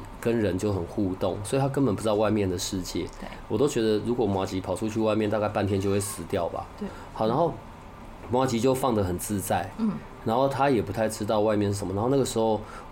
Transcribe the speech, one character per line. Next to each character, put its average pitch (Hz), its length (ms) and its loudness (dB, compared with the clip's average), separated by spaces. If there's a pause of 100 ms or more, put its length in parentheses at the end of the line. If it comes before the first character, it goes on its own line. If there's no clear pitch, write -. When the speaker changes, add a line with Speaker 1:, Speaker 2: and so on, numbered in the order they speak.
(200)
Speaker 1:
跟 117 180 2
人 95 200 2
就 107 120 0
很 92 140 0
互 95 300 0
动， 95 300 -2
所 135 140 0
以 135 40 2
他 139 40 2
根 139 180 2
本 104 100 2
不 - 80 -4
知 110 60 2
道 107 60 4
外 104 160 4
面 101 180 2
的 87 100 -2
世 92 240 -4
界。 85 220 -4 (160)
Speaker 2:
对。 - 80 -10 (200)
Speaker 1:
我 107 80 0
都 131 100 4
觉 135 140 0
得 107 260 4
如 120 80 2
果 120 120 2
麻 95 180 2
吉 95 160 -4
跑 92 140 -2
出 110 120 -2
去 110 140 -2
外 110 140 4
面， 107 160 2
大 107 80 0
概 104 100 2
半 104 180 0
天 98 140 2
就 98 100 2
会 101 80 4
死 101 260 -4
掉 85 240 -2
吧。 - 180 -6 (120)
Speaker 2:
对。 208 80 -6 (280)
Speaker 1:
好， 110 120 0
然 113 80 4
后 160 200 2 (760)
麻 127 160 2
吉 113 140 0
就 131 140 4
放 131 200 2
得 104 80 4
很 90 160 0
自 101 220 -2
在。 92 260 -2 (120)
Speaker 2:
嗯。 214 140 0 (340)
Speaker 1:
然 113 100 2
后 135 100 4
他 135 220 2
也 113 140 4
不 98 100 -4
太 110 160 0
知 107 160 -4
道 107 160 2
外 107 160 4
面 101 160 2
是 101 60 -2
什 95 80 -4
么， 90 80 -4
然 101 80 0
后 123 80 2
那 139 80 4
个 123 60 4
时 - 140 -2
候 110 220 2 (320)